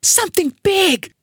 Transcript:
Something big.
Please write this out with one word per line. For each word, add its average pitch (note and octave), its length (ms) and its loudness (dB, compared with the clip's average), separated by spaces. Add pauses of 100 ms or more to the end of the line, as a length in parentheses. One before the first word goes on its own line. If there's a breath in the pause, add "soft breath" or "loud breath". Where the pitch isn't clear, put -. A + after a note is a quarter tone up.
Something F4+ 500 0 (100)
big. F#4+ 500 0 (100)